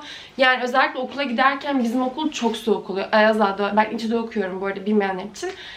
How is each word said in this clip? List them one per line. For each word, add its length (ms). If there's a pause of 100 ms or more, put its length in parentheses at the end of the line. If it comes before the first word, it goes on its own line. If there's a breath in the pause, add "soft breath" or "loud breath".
(380 loud breath)
Yani 260
özellikle 360
okula 240
giderken 600
bizim 180
okul 300
çok 260
soğuk 320
oluyor. 220
Ayazağa'da, 640
ben 140
İTÜ'de 260
okuyorum 440
bu 40
arada 200
bilmeyenler 380
için. 260 (280 loud breath)